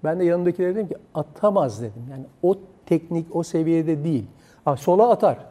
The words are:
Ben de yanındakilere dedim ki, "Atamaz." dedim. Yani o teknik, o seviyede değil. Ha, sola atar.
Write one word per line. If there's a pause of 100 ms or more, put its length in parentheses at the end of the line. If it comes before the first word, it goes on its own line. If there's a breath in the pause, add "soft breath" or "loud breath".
Ben
de
yanındakilere
dedim
ki, (200)
"Atamaz."
dedim. (100)
Yani (180)
o (300)
teknik,
o
seviyede
değil. (400 soft breath)
Ha,
sola
atar. (120)